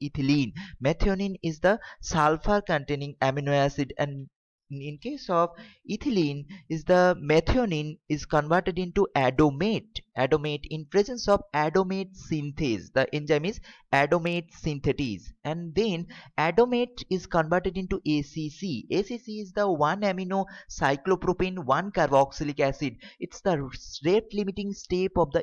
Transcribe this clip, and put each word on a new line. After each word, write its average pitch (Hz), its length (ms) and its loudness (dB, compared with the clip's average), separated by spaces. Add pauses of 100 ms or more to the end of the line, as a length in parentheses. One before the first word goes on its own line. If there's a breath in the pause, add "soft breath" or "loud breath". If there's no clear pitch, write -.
ethylene. 143 520 0 (280 loud breath)
Methionine 190 600 0
is 156 160 -4
the 208 220 4 (200 loud breath)
sulfur 160 600 2
containing 143 600 -2
amino 139 280 0
acid, 143 500 2
and 139 300 -4 (420)
in 143 320 -10
case 277 260 -10
of 175 220 2 (400 loud breath)
ethylene 165 540 0 (240 loud breath)
is 160 160 -6
the 180 360 4
methionine 156 800 2 (100)
is 151 180 -4
converted 165 520 2
into 185 380 0
adomate. 147 800 2 (180)
Adomate 147 540 0
in 156 140 -8
presence 208 440 0
of 202 120 4 (140)
adomate 185 560 0 (200)
synthase. 143 600 -2
The 131 220 2
enzyme 147 320 0
is 214 140 -6 (320 loud breath)
adomate 165 560 2 (140)
synthetase. 139 600 -2 (220)
And 165 300 -6
then 175 340 -2 (300 loud breath)
adomate 240 720 2
is 185 160 -2
converted 175 520 0
into 190 260 -4
A 147 180 0
C 151 280 -8
C. 151 400 -6
A 170 120 2
C 247 160 -8
C 214 220 -12
is 190 120 -12
the 208 180 0
one 175 320 0
amino 190 420 -2 (260 loud breath)
cyclopropane, 180 920 0
one 151 260 0
carboxylic 143 720 2
acid. 139 360 0 (220 loud breath)
It's - 220 -12
the 143 300 0 (340)
rate 208 300 2
limiting 202 380 -4
step 185 440 -2
of 160 160 2
the 165 100 2